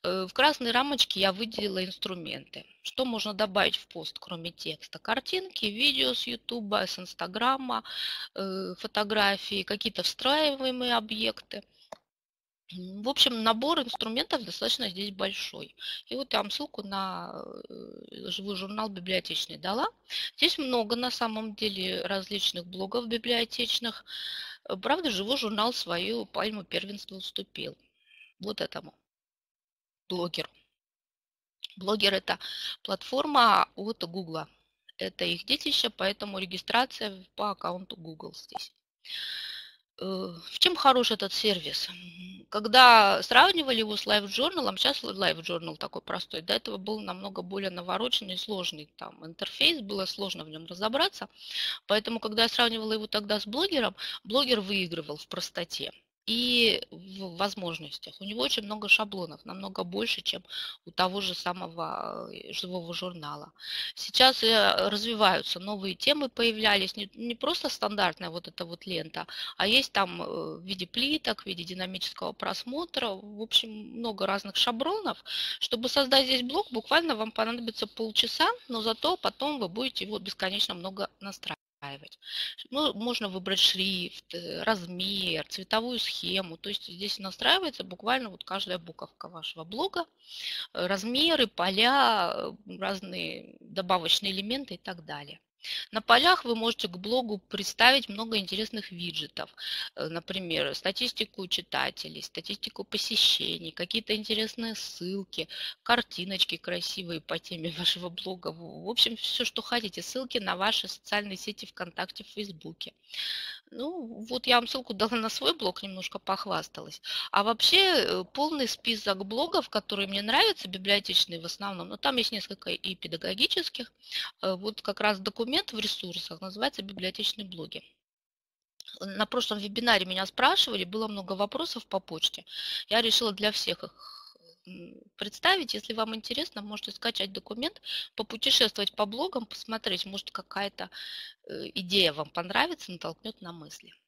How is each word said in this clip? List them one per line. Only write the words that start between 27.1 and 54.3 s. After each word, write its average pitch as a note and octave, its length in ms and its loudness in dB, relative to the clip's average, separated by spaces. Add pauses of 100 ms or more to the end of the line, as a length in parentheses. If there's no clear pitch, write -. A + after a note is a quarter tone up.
уступил - 600 -10 (640)
вот G#3 220 -6
этому D#3+ 320 -8 (1160)
блогеру. F3 400 -4 (1300)
Блогер — G3 380 4
это - 240 0 (440)
платформа A#3+ 920 6
от G#3 280 -6
Гугла. E3 460 -8 (480)
Это F#3 280 -4
их E3+ 200 -2
детище, C#4 440 2
поэтому G3 500 -2
регистрация G#3 720 0
в-, F#3+ 240 -16
по G3+ 160 -2
аккаунту F3+ 460 -6
Google D#3+ 360 -14
здесь. - 400 -14 (1300)
Э, F#3 360 -4 (160)
в - 80 -8
чем F4+ 160 6
хорош B3 360 6
этот G3+ 220 -2
сервис? E3+ 560 0
М, F3+ 600 -14
когда G#3+ 760 10
сравнивали C4+ 560 8
его G#3+ 160 0
с - 120 -2
LiveJournal, G#3 680 2
щас - 260 2
LiveJournal E3 760 -2
такой - 240 -6
простой, - 400 -6
до F3 120 0
этого A3 240 -2
был G#3+ 220 -6
намного F#3+ 420 -8
более F#3+ 300 -6
навороченный F#3 640 -2
и - 20 -4
сложный F3+ 600 -4
там - 280 -14
интерфейс, C4 560 2
было G3 240 -2
сложно F#3 400 -6
в D#3 40 -16
нём D#3 180 -14
разобраться. A3+ 640 0 (580)
Поэтому, A3 320 0
когда A3 240 2
я A#3 60 6
сравнивала A3+ 440 2
его G#3+ 140 -4
тогда G#3 320 0
с G#3 80 -8
блогером, C4 480 0 (280)
блогер B3 380 2